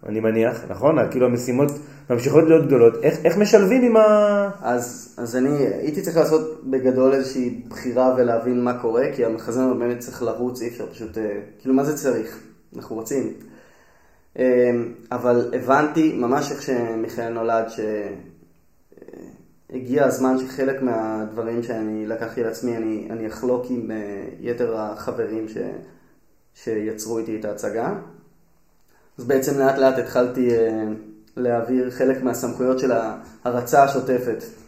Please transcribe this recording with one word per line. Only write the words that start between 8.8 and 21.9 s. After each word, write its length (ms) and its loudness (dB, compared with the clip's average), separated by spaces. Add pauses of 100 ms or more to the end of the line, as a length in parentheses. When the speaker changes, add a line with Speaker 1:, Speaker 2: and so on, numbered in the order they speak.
Speaker 2:
קורה, 240 0 (100)
כי 100 2
המחזמר 480 0
באמת 260 -2
צריך 240 -10
לרוץ, 380 -4
אי 60 -6
אפשר 240 -10
פשוט, 260 -12
אה, 220 -4 (200)
כאילו, 160 2
מה 80 4
זה 140 -2
צריך? 420 -4 (360)
אנחנו 200 -12
רוצים. 380 -4 (1040)
אה, 320 4 (400)
אבל 420 2
הבנתי 600 2
ממש 380 0
איך 100 -8
שמיכאל 720 -4
נולד, 360 0
ש-, 100 -12
אה, 300 -4 (1600)
הגיע 360 0
הזמן 340 2
שחלק 420 -4
מהדברים 840 -4
שאני 420 -6